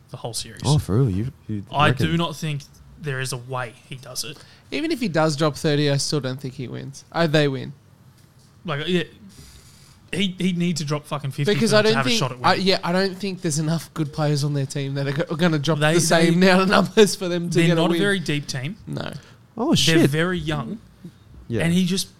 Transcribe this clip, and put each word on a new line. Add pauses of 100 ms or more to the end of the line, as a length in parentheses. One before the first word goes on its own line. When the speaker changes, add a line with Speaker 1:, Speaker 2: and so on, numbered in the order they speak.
(120)
Speaker 1:
the
whole
series.
Speaker 2:
Oh,
for
real?
You, (160)
you
Speaker 1:
I
Speaker 2:
reckon?
Speaker 1:
do
not
think (380)
there
is
a
way (160)
he
does
it. (340)
Speaker 3:
Even
if
he
does
drop
thirty,
I
still
don't
think
he
wins.
Uh,
they
win. (920)
Speaker 1:
Like,
yeah, (1080)
he,
he'd
need
to
drop
fucking
fifty
Speaker 3:
Because
Speaker 1:
for
Speaker 3:
I
Speaker 1:
them
to
Speaker 3:
don't
Speaker 1:
have
a
Speaker 3:
think,
Speaker 1:
shot
at
Speaker 3:
I,
Speaker 1:
winning.
Speaker 3:
yeah,
I
don't
think
there's
enough
good
players
on
their
team
that
are
go-,
gonna
drop
Speaker 1:
They,
Speaker 3:
the
same
Speaker 1:
they,
Speaker 3:
amount
of
numbers
for
them
to
Speaker 1:
they're
Speaker 3:
get
a
Speaker 1:
not
a
Speaker 3:
win.
Speaker 1:
very
deep
team. (100)
Speaker 3:
No. (440)
Speaker 2:
Oh,
Speaker 1:
They're
Speaker 2:
shit.
Speaker 1:
very
young. (680)
Speaker 2:
Yeah.
Speaker 1:
And
he
just (100)